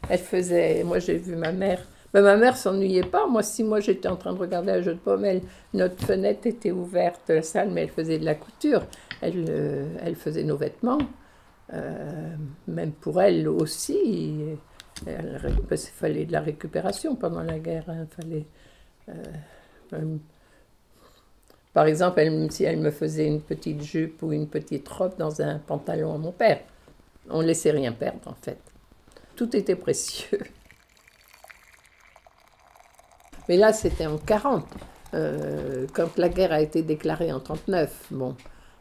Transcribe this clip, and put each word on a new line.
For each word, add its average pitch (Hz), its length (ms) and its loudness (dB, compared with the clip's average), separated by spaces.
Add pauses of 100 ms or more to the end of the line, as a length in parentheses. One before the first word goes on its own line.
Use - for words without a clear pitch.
Elle 180 100 2
faisait, 175 640 2
moi, 175 160 0
j'ai 175 200 0
vu 175 180 -8
ma 165 160 -2
mère. 185 340 -2 (280)
Ben, 202 80 10
ma 202 140 10
mère 247 200 8
s'ennuyait 190 460 2
pas. 392 240 2
Moi, 233 160 4
si - 200 -2
moi, 214 180 2
j'étais 196 280 2
en 180 80 -2
train 180 160 -6
de 180 60 -4
regarder 180 340 0
un 180 80 4
jeu 170 140 0
de 175 40 -10
pommes, 196 280 2
elle, 185 160 2 (320)
notre 185 300 0
fenêtre 202 420 2
était 220 260 0
ouverte, 175 560 0
la 156 140 4
salle, 185 280 0
mais 170 120 0
elle 151 80 -2
faisait 160 280 0
de 160 60 -4
la 156 100 2
couture. - 500 0 (360)
Elle, 170 280 -2
euh, 147 380 -2 (160)
elle 170 140 -4
faisait 156 260 -4
nos 151 140 0
vêtements. 240 420 -2 (720)
Euh, 160 640 -8 (320)
même 165 240 -4
pour 160 320 0
elle 170 240 6
aussi, 165 880 0 (720)
elle - 300 -8
ré-, - 180 -4 (140)
parce - 160 -2
qu'il - 100 -18
fallait 156 300 -2
de 165 80 -6
la 151 80 2
récupération 170 720 -4
pendant 170 300 -4
la 160 160 -6
guerre, 160 260 -6
hein, 165 240 -8
fallait, 160 360 -8 (640)
euh, 175 40 -14 (800)
même, 156 260 -6 (1500)
par 156 140 6
exemple, 175 320 4
elle, 156 320 2
si 151 140 -2
elle 160 160 2
me 151 100 2
faisait 156 380 -2
une 151 120 0
petite 156 440 -6
jupe 160 400 -4
ou 156 80 -2
une 151 160 -2
petite 151 400 -6
robe 185 280 -2
dans 156 260 -4
un 147 160 -2
pantalon 156 540 -4
à 156 60 -6
mon 160 140 -6
père, 214 260 4 (720)
on 160 120 0
laissait 160 300 2
rien 135 220 2
perdre - 340 -6
en - 80 -12
fait. - 240 -12 (800)
Tout 240 180 -2
était 190 220 2
précieux. - 640 -4 (3000)
Mais 175 80 6
là, 214 160 8
c'était 175 340 0
en 151 120 -2
quarante, 214 480 0 (480)
euh, 147 800 -4
quand 170 240 -2
la 175 120 4
guerre 180 200 2
a 156 100 2
été 156 220 0
déclarée 156 500 -2
en 131 60 -4
trente-neuf. 151 720 -4
Bon. 131 240 -6 (460)